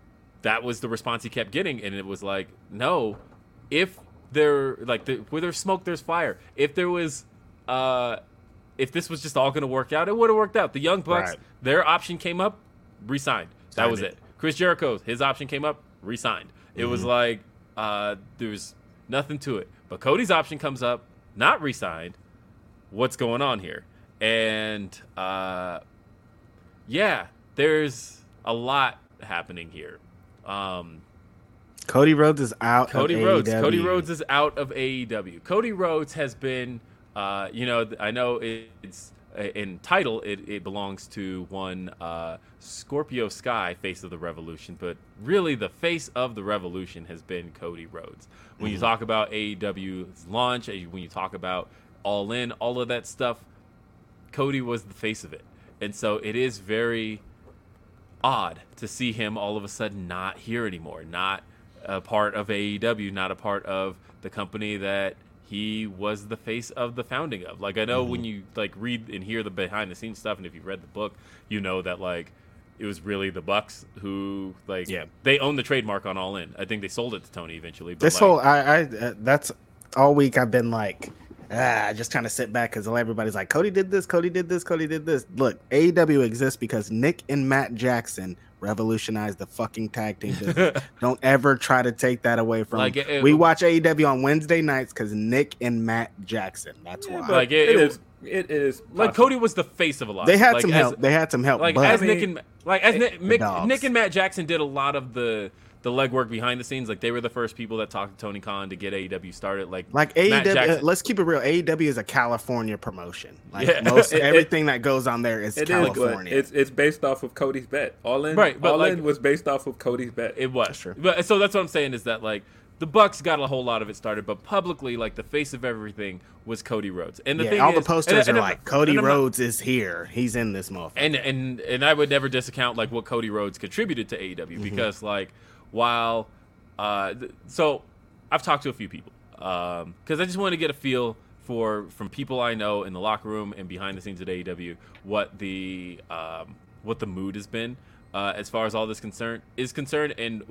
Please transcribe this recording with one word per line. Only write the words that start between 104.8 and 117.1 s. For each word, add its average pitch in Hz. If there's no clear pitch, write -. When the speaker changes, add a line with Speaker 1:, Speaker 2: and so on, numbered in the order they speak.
Speaker 1:
of 127
the, 113
the 123
legwork 127
behind 120
the 123
scenes. 131
Like, 107
they 120
were 120
the 117
first 117
people 113
that 107
talked 110
to -
Tony 101
Khan 98
to 95
get 98
A 98
E 95
W 90
started. 98
Like, 92
Speaker 2:
Like, 147
Speaker 1:
Matt 185
Speaker 2:
A 196
E -
W, 190
Speaker 1:
Jackson 151
Speaker 2:
uh, 139
let's 180
keep 226
it 190
real. 160
A 135
E 175
W 156
is 127
a 110
California 117
promotion. 90
Like, 101
Speaker 1:
Yeah. 170
<laughs> 113
Speaker 2:
most -
Speaker 3:
It, 156
it, 156
Speaker 2:
everything 156
that 123
goes 131
on 120
there 113
is 107
Speaker 3:
it 156
is, 175
but -
Speaker 2:
California. 110
Speaker 3:
it's, 139
it's 139
based 147
off 135